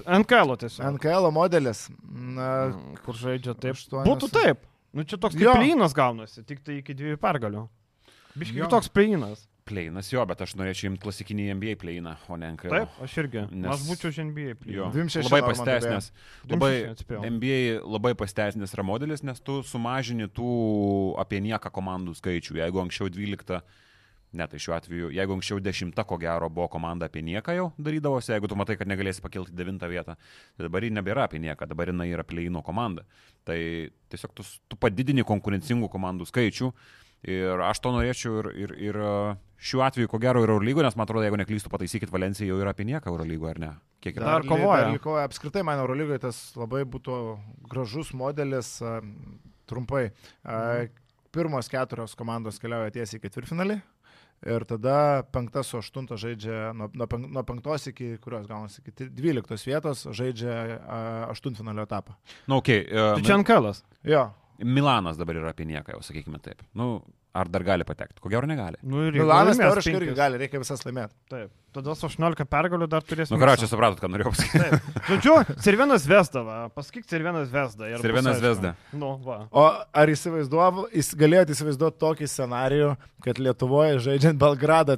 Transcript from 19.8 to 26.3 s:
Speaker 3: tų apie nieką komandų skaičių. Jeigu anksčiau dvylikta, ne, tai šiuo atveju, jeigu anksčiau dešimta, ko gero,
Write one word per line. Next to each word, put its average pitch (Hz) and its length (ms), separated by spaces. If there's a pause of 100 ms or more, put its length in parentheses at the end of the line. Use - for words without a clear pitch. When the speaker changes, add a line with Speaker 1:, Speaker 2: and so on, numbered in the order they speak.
Speaker 3:
tų 104 880
apie 95 220
nieką 107 320
komandų 92 460
skaičių. 85 400
Jeigu 90 240
anksčiau 92 260
dvylikta, 92 540 (680)
ne, 82 160
tai 73 100
šiuo 82 160
atveju, 85 380
jeigu 95 240
anksčiau 98 240
dešimta, 95 480
ko 90 100
gero, 82 320